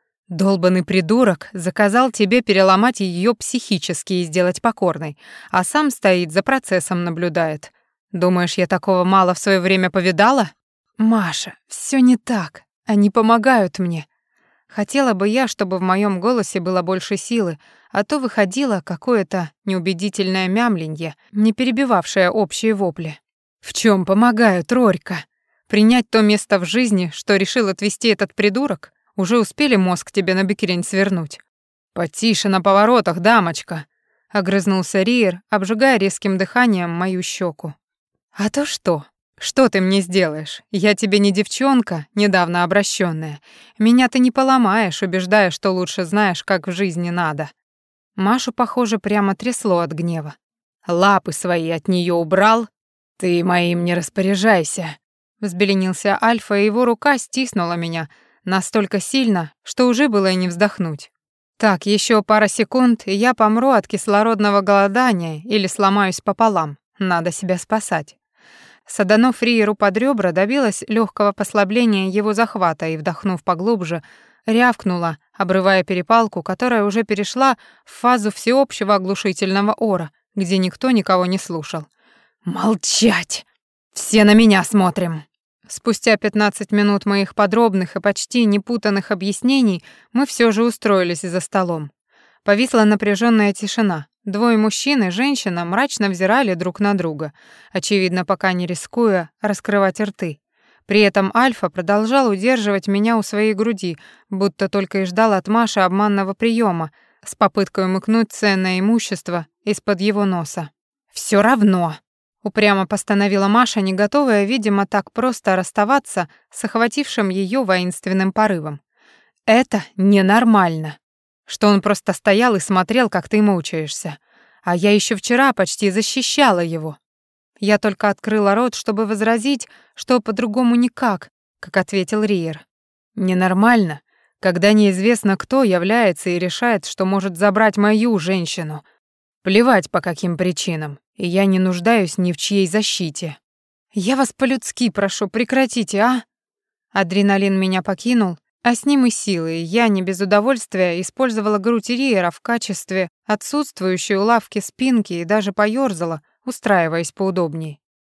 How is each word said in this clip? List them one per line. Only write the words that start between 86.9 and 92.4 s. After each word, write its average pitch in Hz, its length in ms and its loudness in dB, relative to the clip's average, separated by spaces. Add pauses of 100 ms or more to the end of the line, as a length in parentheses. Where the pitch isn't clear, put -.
моих 196 300 0
подробных 202 600 2
и 185 60 -6
почти 226 440 0
непутанных 202 640 -2
объяснений 208 720 0 (280)
мы 269 140 0
всё 233 260 2
же 220 120 0
устроились 190 580 0
за 180 180 -6
столом. 170 520 -4 (520)